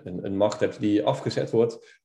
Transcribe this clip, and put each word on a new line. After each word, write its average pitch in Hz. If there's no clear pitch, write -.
een, 90
een 98
macht 104
hebt -
die 104
afgezet 135
wordt, -